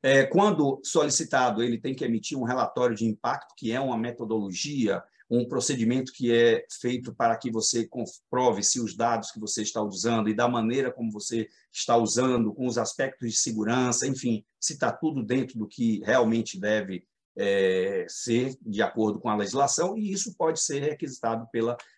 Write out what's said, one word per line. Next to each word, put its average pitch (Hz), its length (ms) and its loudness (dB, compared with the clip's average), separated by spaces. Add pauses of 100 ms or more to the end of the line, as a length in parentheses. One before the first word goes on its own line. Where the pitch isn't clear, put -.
É, 135 220 6
quando 156 600 2
solicitado, 131 760 2
ele 117 180 0
tem 135 140 -6
que 147 100 -6
emitir 117 340 -2
um 120 60 -2
relatório 123 500 0
de 113 120 -2
impacto, 120 500 -4
que 110 160 -4
é 127 80 0
uma 127 160 -2
metodologia, 110 1040 -2 (280)
um 123 180 2
procedimento 127 640 0
que 120 180 -2
é 117 360 6 (120)
feito 123 360 -6
para 117 240 2
que 120 120 -6
você 113 360 0
comprove 120 760 0
se - 160 0
os 113 160 -4
dados 113 360 0
que 110 100 -14
você 107 220 -6
está 107 180 -4
usando 107 480 0
e 110 60 0
da 120 120 2
maneira 123 460 0
como 113 180 -6
você 107 380 -6 (240)
está - 240 2
usando, 117 560 2
com 127 140 -4
os 120 100 -2
aspectos 120 540 -4
de - 80 -2
segurança, 120 680 0
enfim, 120 380 -2 (160)
se - 180 -4
tá - 140 0
tudo 139 320 -2
dentro 123 340 -2
do 107 80 -4
que 110 380 0
realmente 113 560 2
deve, 104 480 -2 (260)
é, 95 720 2
ser 123 540 -2
de 107 220 -4
acordo 104 360 0
com 113 120 -4
a 107 60 0
legislação, 139 600 0
e 208 160 -4
isso 196 240 -6
pode 160 240 0
ser 143 200 -2
requisitado 127 720 -4
pela 117 280 0 (200)